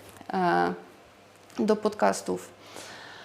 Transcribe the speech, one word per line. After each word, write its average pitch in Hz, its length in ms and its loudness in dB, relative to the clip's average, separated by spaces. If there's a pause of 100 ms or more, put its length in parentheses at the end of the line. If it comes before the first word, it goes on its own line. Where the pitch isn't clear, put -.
(320)
e, 175 400 4 (840)
do 214 180 4
podcastów. 196 720 0 (760)